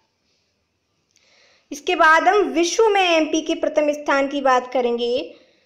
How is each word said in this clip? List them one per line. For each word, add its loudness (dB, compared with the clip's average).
इसके -6
बाद 4
हम 4
विश्व 2
में 2
एमपी 0
के -4
प्रथम -2
स्थान -2
की -6
बात 0
करेंगे, -4